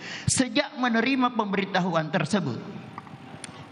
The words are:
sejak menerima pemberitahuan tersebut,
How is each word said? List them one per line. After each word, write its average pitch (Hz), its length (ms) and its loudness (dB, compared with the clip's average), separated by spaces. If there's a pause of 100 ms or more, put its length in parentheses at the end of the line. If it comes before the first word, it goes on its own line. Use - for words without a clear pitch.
(320)
sejak 254 480 2
menerima 247 560 4
pemberitahuan 190 720 2
tersebut, 151 480 2 (1160)